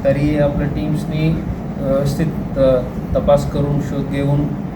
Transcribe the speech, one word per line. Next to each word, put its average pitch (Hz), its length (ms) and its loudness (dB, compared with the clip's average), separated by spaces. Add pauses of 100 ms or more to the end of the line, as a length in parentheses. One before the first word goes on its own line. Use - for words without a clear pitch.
तरी 147 360 2
आपल्या 143 280 2
टीम्सनी 156 760 -2 (340)
व्यवस्थित, 139 800 -2
अ, 131 240 4 (340)
तपास 139 360 4
करून 143 300 0
शोध 139 300 -4
घेऊन 143 540 0 (100)